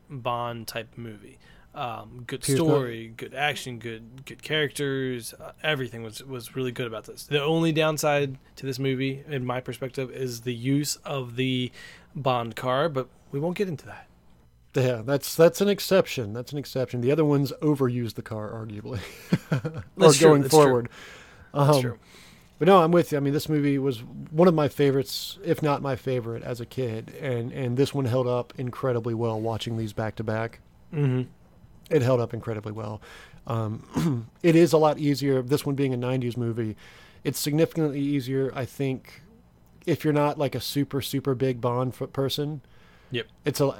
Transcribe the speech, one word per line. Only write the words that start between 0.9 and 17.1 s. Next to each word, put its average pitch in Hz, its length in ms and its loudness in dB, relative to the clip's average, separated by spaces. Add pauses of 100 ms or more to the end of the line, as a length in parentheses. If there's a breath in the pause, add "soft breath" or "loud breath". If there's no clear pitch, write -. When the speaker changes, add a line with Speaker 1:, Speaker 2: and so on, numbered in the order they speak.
Speaker 1:
movie. 117 400 -16 (360 soft breath)
Um, 120 540 -12
good 135 140 -10
Speaker 2:
Pierce 139 160 0
Speaker 1:
story, 127 500 0
Speaker 2:
Brosnan. 113 80 -18
Speaker 1:
good 117 180 -14
action, 131 460 -6
good, 117 460 -14
good - 180 -16
characters. 135 880 -4
Uh, 165 180 -16 (120)
everything 127 400 -4
was, 110 220 -14
was 127 300 -12
really 127 180 -4
good 123 140 -6
about 110 180 -10
this. - 220 -16
The 143 140 0
only 165 300 2
downside 147 680 0 (200 soft breath)
to - 80 -12
this 131 120 -6
movie, 135 520 -2
in 131 160 -4
my 127 160 -4
perspective, 127 500 -8
is 123 300 -8
the 123 120 -4
use 135 440 0
of 127 400 -8
the 127 340 0 (420 loud breath)
Bond 123 440 -2
car, 135 320 2
but 131 180 -4 (240)
we 139 80 -4
won't 170 180 -2
get 196 120 -2
into 143 160 -8
that. - 220 -20 (680)
Speaker 2:
Yeah, 127 320 0
that's, 139 300 -2
that's 165 260 6
an 202 80 4
exception. 175 640 0
That's 120 180 -10
an 147 60 -6
exception. 127 440 -4
The 123 100 2